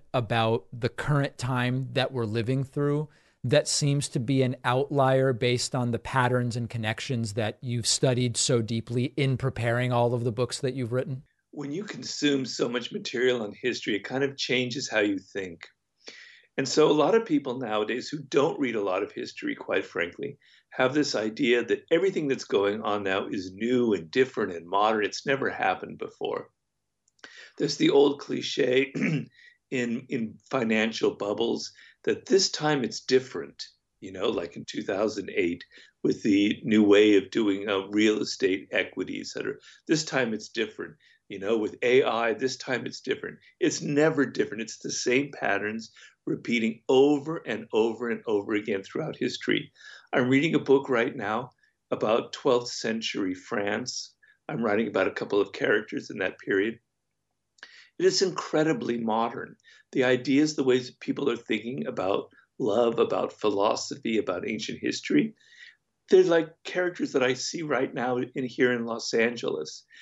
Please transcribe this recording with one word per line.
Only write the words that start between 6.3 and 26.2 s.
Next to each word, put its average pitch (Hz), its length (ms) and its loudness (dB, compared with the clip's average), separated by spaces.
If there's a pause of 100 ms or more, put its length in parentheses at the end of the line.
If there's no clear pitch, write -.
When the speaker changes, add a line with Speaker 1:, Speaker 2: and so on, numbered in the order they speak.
Speaker 1:
and 117 120 -4
connections 113 640 -4
that 110 280 -2
you've 120 260 -4
studied 123 480 2
so 120 260 2
deeply 117 540 -2
in 135 220 2
preparing 120 560 0
all 120 200 4
of 120 120 -2
the 123 60 2
books 120 280 -4
that 127 140 -2
you've 123 180 -4
written? 131 320 -4 (280)
Speaker 2:
When 143 200 -8
you 196 140 -6
consume 135 600 -2
so - 220 -2
much 120 240 -4
material 123 500 0
on 101 180 -6
history, 123 360 -2
it 95 80 -4
kind 131 220 -2
of 135 120 -6
changes 127 520 -2
how 110 100 0
you 98 180 2
think. 92 480 -10 (920)
And 135 100 -2
so 156 240 6
a - 0 -
lot 151 240 4
of 226 100 2
people 139 320 -2
nowadays 110 520 -4
who - 100 -8
don't 143 400 0
read 120 160 -2
a 104 80 -2
lot 98 200 0
of - 100 -6
history, 117 420 -8
quite 98 300 -2
frankly, - 520 -6 (340)
have 131 220 0
this 143 220 0
idea 120 480 2
that 104 260 -2
everything 165 380 2
that's 131 160 -2
going 104 380 0
on 104 220 -2
now 98 240 -2
is 92 260 -6
new 117 400 2
and 82 180 -4
different 123 400 0
and 85 160 -10
modern. 104 380 2
It's - 200 -8
never 135 240 0
happened - 480 -2
before. - 520 -8 (1080)